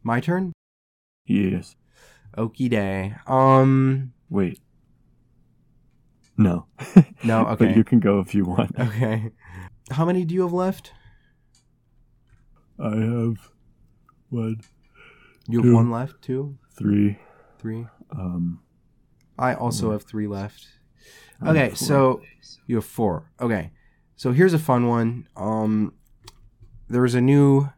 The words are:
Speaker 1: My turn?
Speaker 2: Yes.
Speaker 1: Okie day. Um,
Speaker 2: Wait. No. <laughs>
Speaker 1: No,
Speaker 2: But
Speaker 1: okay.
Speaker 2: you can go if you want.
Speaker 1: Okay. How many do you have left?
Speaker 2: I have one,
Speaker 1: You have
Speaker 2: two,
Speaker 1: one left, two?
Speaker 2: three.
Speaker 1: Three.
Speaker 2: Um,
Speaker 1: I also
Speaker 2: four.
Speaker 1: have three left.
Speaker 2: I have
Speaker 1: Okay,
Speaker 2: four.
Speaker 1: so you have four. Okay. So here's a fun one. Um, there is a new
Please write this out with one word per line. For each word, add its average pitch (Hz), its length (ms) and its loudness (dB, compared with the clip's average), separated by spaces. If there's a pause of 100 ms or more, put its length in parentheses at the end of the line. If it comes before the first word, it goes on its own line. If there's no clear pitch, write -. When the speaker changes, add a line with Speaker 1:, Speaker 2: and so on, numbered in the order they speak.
Speaker 1:
My 120 200 -2
turn? 180 320 -4 (720)
Speaker 2:
Yes. 98 500 -2 (600)
Speaker 1:
Okie 113 320 -4
day. 98 460 -4 (120)
Um, 131 880 2 (160)
Speaker 2:
Wait. 98 320 -4 (1800)
No. 90 300 0 (280)
<laughs> - 280 4
Speaker 1:
No, 110 200 2
Speaker 2:
But 110 180 -2
Speaker 1:
okay. 101 140 2
Speaker 2:
you 113 80 6
can 120 160 2
go 101 220 2
if 92 120 -8
you 101 120 0
want. - 340 -4
Speaker 1:
Okay. 110 520 -2 (600)
How 147 140 0
many 180 180 0
do 165 100 -6
you 185 100 0
have 175 100 -4
left? 185 400 -4 (1900)
Speaker 2:
I 107 140 -4
have 113 540 -4 (800)
one, 110 320 -6 (880)
Speaker 1:
You 117 100 -2
have 120 60 4
Speaker 2:
two, 120 100 8
Speaker 1:
one 117 160 4
left, 120 300 -8
two? 139 360 -8 (200)
Speaker 2:
three. 101 420 0 (380)
Speaker 1:
Three. 113 300 -10 (240)
Speaker 2:
Um, 87 500 -8 (760)
Speaker 1:
I 127 180 -2
also 117 320 -4
Speaker 2:
four. 107 60 -2
Speaker 1:
have 104 100 -8
three 107 240 -8
left. 101 400 -12 (760)
Speaker 2:
I - 60 -6
have 160 80 4
Speaker 1:
Okay, 135 140 2
Speaker 2:
four. - 60 -12
Speaker 1:
so 135 460 2 (460)
you 123 80 -2
have 107 100 -2
four. 95 460 -4 (100)
Okay. 113 300 -4 (440)
So 127 180 -4
here's 175 200 4
a 156 60 2
fun 123 280 0
one. 117 480 -2
Um, 107 580 -2 (960)
there 123 160 2
is 120 100 0
a 123 60 2
new 139 560 4